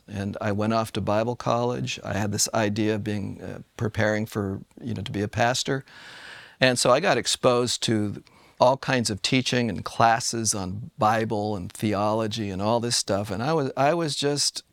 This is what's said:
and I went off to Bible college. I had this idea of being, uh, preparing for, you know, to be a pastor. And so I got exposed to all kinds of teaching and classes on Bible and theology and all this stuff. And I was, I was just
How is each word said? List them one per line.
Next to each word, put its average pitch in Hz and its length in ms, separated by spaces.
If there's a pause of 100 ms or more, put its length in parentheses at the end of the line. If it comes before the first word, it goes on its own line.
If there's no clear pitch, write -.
and 101 340
I 104 120
went 107 220
off 110 180
to 110 80
Bible 110 340
college. 123 680
I 107 80
had 104 180
this 104 240
idea 107 400
of 101 80
being, 101 400
uh, 92 160 (180)
preparing 107 500
for, 98 340 (200)
you 110 140
know, 104 80
to 98 80
be 101 120
a 104 60
pastor. 131 560 (760)
And 127 180
so 131 140
I 135 80
got 170 180
exposed 123 640
to 104 380 (380)
all 127 160
kinds 123 340
of 101 120
teaching 123 460
and 90 160
classes 117 720
on 101 440
Bible 107 580
and 92 160
theology 107 760
and 92 120
all 113 160
this 120 180
stuff. 104 340
And 98 120
I 147 100
was, 143 240
I 143 180
was 165 200
just 143 480 (100)